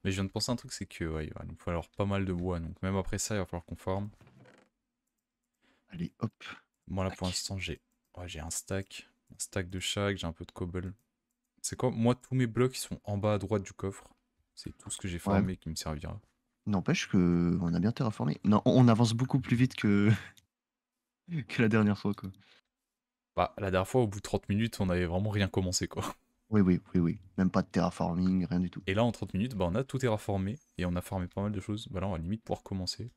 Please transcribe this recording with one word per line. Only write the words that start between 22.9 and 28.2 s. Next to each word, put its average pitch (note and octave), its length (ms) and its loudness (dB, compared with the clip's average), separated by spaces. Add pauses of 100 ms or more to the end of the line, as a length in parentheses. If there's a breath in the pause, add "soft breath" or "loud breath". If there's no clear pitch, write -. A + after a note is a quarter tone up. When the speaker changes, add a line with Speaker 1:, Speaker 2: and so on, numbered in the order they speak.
Speaker 1:
Bah, F2+ 200 0
la G2 140 -2
dernière F#2 180 2
fois, B2+ 140 4
au A2+ 40 4
bout G2+ 120 -4
de - 40 -12
trente - 280 -2
minutes, A2 300 0
on F#2 100 2
avait F2+ 160 2
vraiment F#2 240 0
rien G2 180 2
commencé, F2+ 400 0
quoi. - 260 -6 (360)
Speaker 2:
Oui, G#2+ 100 6
oui, F2+ 200 6 (140)
oui, F#2 60 4
oui. E2+ 200 2 (180)
Même F#2 120 4
pas F#2 120 2
de - 60 -2
terraforming, F2+ 760 0